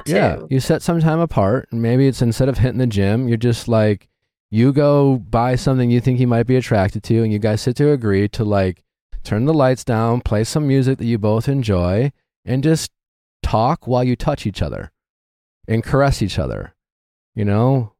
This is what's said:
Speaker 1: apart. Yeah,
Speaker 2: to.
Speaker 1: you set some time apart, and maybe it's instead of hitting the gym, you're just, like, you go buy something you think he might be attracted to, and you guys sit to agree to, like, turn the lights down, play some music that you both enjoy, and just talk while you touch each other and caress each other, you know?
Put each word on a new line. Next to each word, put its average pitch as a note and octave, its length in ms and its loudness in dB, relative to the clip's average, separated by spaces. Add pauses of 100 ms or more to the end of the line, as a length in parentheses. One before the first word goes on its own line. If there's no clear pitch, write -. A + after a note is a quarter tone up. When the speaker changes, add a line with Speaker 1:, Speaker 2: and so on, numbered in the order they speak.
Speaker 1:
apart. - 80 -8
Yeah, E3 260 0
Speaker 2:
to. - 140 -12
Speaker 1:
you C3 100 0
set D#3+ 220 0
some E3+ 180 0
time D#3+ 200 2
apart, B2+ 520 0
and A#2 100 -4
maybe B2 260 4
it's C3 140 -2
instead B2+ 280 2
of A#2+ 80 -2
hitting B2+ 220 0
the B2+ 80 2
gym, G#2 420 0
you're A#2 80 2
just, A#2 320 -2
like, G#2+ 400 0 (420)
you A#2+ 220 4
go C#3+ 440 4
buy A#2+ 380 -2
something B2+ 340 0
you A#2+ 120 2
think B2+ 160 0
he B2+ 80 0
might A#2+ 220 0
be B2+ 100 2
attracted G#2 460 0
to, A2+ 200 0
and A2 80 -2
you G#2 80 -2
guys G#2+ 220 -2
sit B2 160 -4
to D3 140 2
agree G#2 380 0
to, - 140 -6
like, G2 400 -2 (400)
turn A2 220 -2
the D#3 80 2
lights C3 320 2
down, A#2 360 0
play G#2+ 220 0
some D3+ 240 -2
music C3+ 300 2
that - 80 -6
you A#2 120 0
both G#2+ 300 -2
enjoy, A2 640 0 (340)
and B2+ 180 -2
just D#3+ 280 0 (500)
talk A#2+ 460 -2
while B2 160 0
you B2+ 140 0
touch - 280 -4
each G2+ 160 -4
other A#1 300 -8 (760)
and A2 160 0
caress C#3 380 0
each G2+ 180 -4
other, A1 360 -6 (600)
you G#2 100 -4
know? A#2 540 0